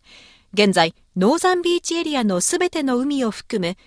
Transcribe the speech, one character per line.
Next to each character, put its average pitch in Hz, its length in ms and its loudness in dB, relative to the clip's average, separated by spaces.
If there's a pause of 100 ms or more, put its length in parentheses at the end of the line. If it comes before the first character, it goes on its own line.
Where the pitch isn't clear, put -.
(540)
現 202 180 4
在、 165 220 2 (220)
ノ 196 180 4
ー 339 40 0
ザ 370 160 2
ン 349 80 -2
ビ 349 140 0
ー 339 40 -2
チ - 140 -8
エ 339 80 -2
リ 302 160 -2
ア 240 60 0
の 180 160 0
す 349 180 -2
べ 359 100 0
て 320 140 -4
の 254 160 0
海 277 260 -2
を 220 60 -2
含 196 340 -6
む 175 120 -4 (100)